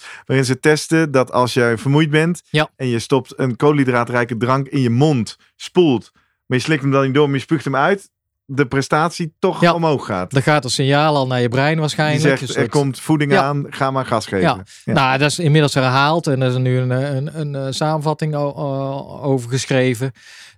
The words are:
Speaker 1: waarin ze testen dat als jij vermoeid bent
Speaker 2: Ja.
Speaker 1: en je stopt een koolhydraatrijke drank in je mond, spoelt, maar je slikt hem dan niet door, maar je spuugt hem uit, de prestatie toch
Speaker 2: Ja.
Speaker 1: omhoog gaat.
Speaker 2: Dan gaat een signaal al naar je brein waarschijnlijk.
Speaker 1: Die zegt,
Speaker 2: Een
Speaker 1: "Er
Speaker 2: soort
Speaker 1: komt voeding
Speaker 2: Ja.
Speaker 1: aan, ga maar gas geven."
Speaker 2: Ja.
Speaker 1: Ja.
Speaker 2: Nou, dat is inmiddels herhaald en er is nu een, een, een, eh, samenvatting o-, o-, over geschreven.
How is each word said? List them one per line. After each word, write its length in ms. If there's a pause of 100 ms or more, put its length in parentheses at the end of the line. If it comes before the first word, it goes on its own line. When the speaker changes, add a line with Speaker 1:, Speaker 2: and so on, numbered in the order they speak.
(260)
Speaker 1:
waarin 200
ze 140
testen 520
dat 200
als 220
jij 240
vermoeid 320
bent 400
Speaker 2:
Ja. 260
Speaker 1:
en 120
je 120
stopt 400
een 160
koolhydraatrijke 840
drank 300
in 140
je 80
mond, 480 (180)
spoelt, 560 (340)
maar 120
je 60
slikt 180
hem 100
dan 140
niet 80
door, 120
maar 120
je 40
spuugt 240
hem 100
uit, 360 (340)
de 220
prestatie 720
toch 220
Speaker 2:
Ja. 120
Speaker 1:
omhoog 320
gaat. 260
Speaker 2:
Dan 100
gaat 220
een 60
signaal 460
al 120
naar 140
je 80
brein 300
waarschijnlijk. 420
Speaker 1:
Die 80
zegt, 120
Speaker 2:
Een 60
Speaker 1:
"Er 60
Speaker 2:
soort 160
Speaker 1:
komt 300
voeding 320
Speaker 2:
Ja. 120
Speaker 1:
aan, 260
ga 220
maar 140
gas 200
geven." 220
Speaker 2:
Ja. 160 (220)
Speaker 1:
Ja. 80
Speaker 2:
Nou, 240
dat 140
is 80
inmiddels 340
herhaald 540
en 140
er 100
is 60
nu 200
een, 120
een, 500
een, 160
eh, 140
samenvatting 680
o-, 200
o-, 640
over 280
geschreven. 600 (460)